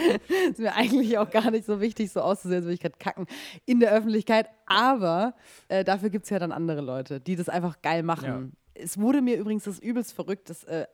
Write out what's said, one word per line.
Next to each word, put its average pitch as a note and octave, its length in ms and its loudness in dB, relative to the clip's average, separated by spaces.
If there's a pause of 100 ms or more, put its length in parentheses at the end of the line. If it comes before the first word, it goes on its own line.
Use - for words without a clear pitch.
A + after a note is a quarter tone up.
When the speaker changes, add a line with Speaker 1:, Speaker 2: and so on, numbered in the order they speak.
(500)
Speaker 1:
Ist G3+ 100 -6
mir A3 140 -2
eigentlich A#3 460 2
auch G#3+ 100 0
gar A3 220 2
nicht A3 160 -2
so G#3 120 -2
wichtig, G#3+ 320 -2
so F#3 100 -2
auszusehen, F3+ 360 0
als F3 80 -2
würde F3 80 -2
ich F3+ 60 -4
gerade - 180 -6
kacken - 300 -6 (400)
in B3 140 4
der A3 100 6
Öffentlichkeit. A3 560 2 (180)
Aber, G#3+ 680 2 (320)
äh, F#3+ 160 0
dafür F#3+ 260 0
gibt's G3 220 -4
ja G3 80 0
dann E3+ 120 -2
andere D#3 300 -2
Leute, C3 400 -6
die F3+ 140 -4
das F3 140 -4
einfach F3 340 -4
geil E3 180 0
machen. D#3+ 240 -4
Speaker 2:
Ja. C3 160 -6 (380)
Speaker 1:
Es F3 200 -8
wurde C4 240 4
mir A#3+ 160 0
übrigens G#3+ 240 -4
das G3 160 -10
übelst A#3 340 -6
verrückt, F#3 380 -8
das, - 140 -16
äh, D#3+ 280 -6